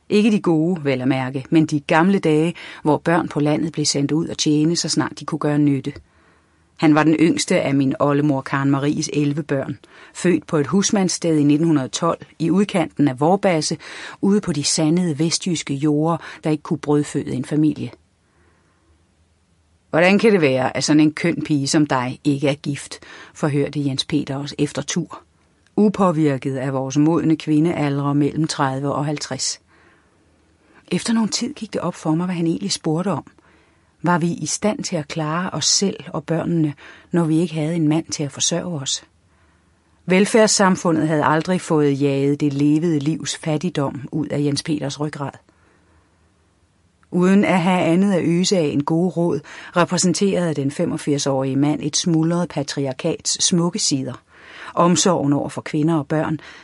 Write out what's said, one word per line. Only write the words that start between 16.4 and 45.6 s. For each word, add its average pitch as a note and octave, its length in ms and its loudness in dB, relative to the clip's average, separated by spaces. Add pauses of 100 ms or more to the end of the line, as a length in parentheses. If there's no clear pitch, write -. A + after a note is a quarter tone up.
der E3 60 -2
ikke D3+ 140 0
kunne D#3 160 -4
brødføde D3 520 -2
en B2+ 140 -4
familie. D3 460 0 (2000)
"Hvordan F3+ 300 4
kan A3 120 4
det G3 100 4
være, C3 360 2
at - 60 -2
sådan D3+ 160 4
en D3+ 140 4
køn D#3+ 320 -2
pige C#3 220 0
som D3+ 200 2
dig C3 360 -2
ikke C#3+ 240 0
er C#3 80 2
gift?" - 440 -8 (340)
forhørte C#3+ 520 -2
Jens C3 200 -4
Peter C#3 320 -4
os C#3+ 200 -10
efter C#3+ 240 -2
tur, - 400 -6 (540)
upåvirket D#3 840 2
af C3+ 160 -4
vores C3+ 240 -4
modne D#3+ 380 2
kvindealdre D3 800 0
mellem D3 320 0
tredive C3+ 460 -2
og C#3+ 120 -2
halvtreds. - 540 -6 (1300)
Efter F#3 220 -2
nogen A3+ 160 2
tid - 240 -6
gik - 200 -12
det - 80 -6
op F3 140 -4
for D#3+ 200 -2
mig, E3+ 100 0
hvad F3+ 100 -4
han E3 120 0
egentlig F#3 240 -2
spurgte E3+ 400 -2
om. C#3+ 140 -4 (760)
Var F3 160 4
vi E3 160 0
i - 120 -8
stand - 380 -2
til - 120 -6
at D3+ 120 -6
klare E3 420 -4
os D3 160 -6
selv - 300 0 (120)
og - 160 -8
børnene, D#3+ 500 0 (380)
når E3+ 120 2
vi D#3 140 2
ikke E3 160 0
havde D#3 220 -2
en D#3+ 120 2
mand D#3+ 180 2
til - 180 -6
at C#3 80 -6
forsørge E3 500 -4
os? - 220 -6 (1000)
Velfærdssamfundet F#3 1000 4
havde D#3 160 2
aldrig E3 380 0
fået D3 400 0
jaget C#3+ 380 2
det D3 140 0
levede D3+ 460 2
livs D3+ 380 -4
fattigdom D3+ 720 -4
ud D#3 160 -4
af C3 120 -4
Jens C#3+ 240 -2
Peters D3 360 -4
ryggrad. D3 320 -6 (1800)